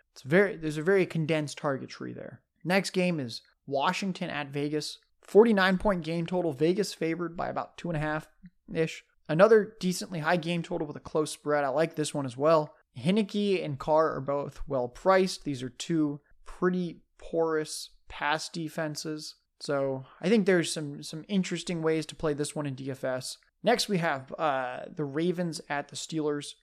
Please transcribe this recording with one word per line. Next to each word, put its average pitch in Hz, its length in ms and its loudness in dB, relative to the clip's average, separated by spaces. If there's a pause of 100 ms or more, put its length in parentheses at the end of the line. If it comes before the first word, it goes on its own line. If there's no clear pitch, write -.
(120)
It's - 100 -20
very, 175 340 2
there's 156 200 -6
a 156 60 -6
very 190 240 4
condensed 156 520 -2
target 135 320 -4
tree 123 220 -10
there. - 280 -14 (220)
Next 185 280 0
game 180 280 0
is 120 240 -8 (240)
Washington 170 640 -2
at 143 200 -6
Vegas. 147 480 -4 (240)
Forty-nine 196 560 6
point 180 260 0
game 165 220 -2
total. 175 260 -2
Vegas 175 400 2
favored 165 420 -4
by 123 140 -4
about 131 300 -8
two 170 100 -8
and 170 80 -2
a 147 40 -2
half-ish. 156 1040 -6 (240)
Another 202 540 6
decently 180 380 -4
high 160 180 2
game 170 260 -2
total 165 240 -4
with 147 100 -10
a 147 40 -14
close 156 300 -2
spread. 147 340 0
I 135 40 0
like 156 280 0
this 151 160 -2
one 139 140 -4
as 120 100 -8
well. 151 380 4 (240)
Heinicke 190 680 2
and 147 140 -6
Carr 156 360 4
are 139 60 -6
both 139 480 -4
well 131 180 0
priced. 190 580 2
These 131 180 -6
are 127 80 -8
two 151 500 -2 (240)
pretty 180 560 -2 (160)
porous 160 720 -2 (180)
pass 151 440 -2
defenses. 156 840 -8 (240)
So 135 440 -2 (160)
I 170 80 -2
think 214 160 4
there's 175 260 4
some, 147 320 -8
some 156 240 -12
interesting 180 540 -2
ways 160 260 2
to - 80 -14
play 151 200 -2
this 143 200 -4
one 147 120 -6
in 135 80 -6
D 135 160 -10
F 127 120 -10
S. 127 360 -4 (240)
Next, 226 260 2
we 208 100 2
have, 147 400 -2
uh, 131 420 0 (140)
the 151 120 -4
Ravens 165 640 -2
at 147 180 -4
the 143 80 -14
Steelers. 147 560 -4 (100)